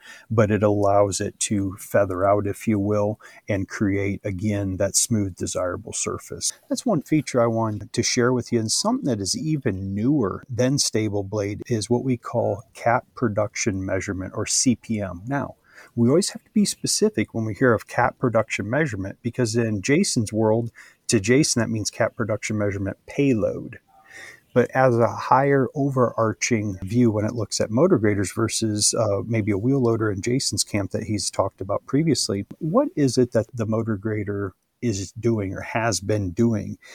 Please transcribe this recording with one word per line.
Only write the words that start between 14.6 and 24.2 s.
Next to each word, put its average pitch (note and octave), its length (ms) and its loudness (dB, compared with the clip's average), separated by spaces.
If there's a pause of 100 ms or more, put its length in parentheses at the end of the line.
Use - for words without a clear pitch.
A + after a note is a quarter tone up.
P A2 220 -4
M. F2+ 280 -6
Now, C#3 300 -6 (380)
we A#2 140 4
always E3 220 4
have - 120 -12
to - 100 -20
be G#3 120 4
specific - 680 0
when A2 100 -2
we A2 80 -4
hear A#2+ 220 4
of - 120 -2
cat - 320 0
production A2 520 0
measurement, G#2+ 500 -2
because A#2 360 -2
in A2 260 0
Jason's B2+ 500 2
world, A2+ 380 2 (380)
to A#2 120 4
Jason, B2 400 4
that A2 80 0
means A2 220 -4
cat - 260 -2
production G#2+ 400 -4
measurement G2+ 400 -4 (100)
payload. A#2+ 720 -2 (760)